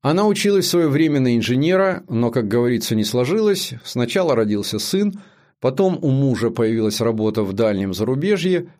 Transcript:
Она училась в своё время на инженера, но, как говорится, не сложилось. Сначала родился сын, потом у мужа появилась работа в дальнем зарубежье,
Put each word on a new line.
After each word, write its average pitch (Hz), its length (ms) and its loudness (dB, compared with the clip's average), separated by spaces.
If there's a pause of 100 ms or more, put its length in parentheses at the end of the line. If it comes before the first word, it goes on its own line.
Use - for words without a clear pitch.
Она 175 240 2
училась 208 380 2
в - 40 -2
своё 170 200 2
время 147 320 2
на 123 160 2
инженера, 160 720 0
но, 117 240 0
как 113 160 -2
говорится, 117 480 0
не 107 80 0
сложилось. 175 720 0 (100)
Сначала 135 500 0
родился 104 460 -2
сын, 196 400 -2 (400)
потом 175 420 0
у 147 80 0
мужа 127 400 2
появилась 110 500 0
работа 110 440 0
в 95 80 -4
дальнем 98 420 0
зарубежье, 170 840 -2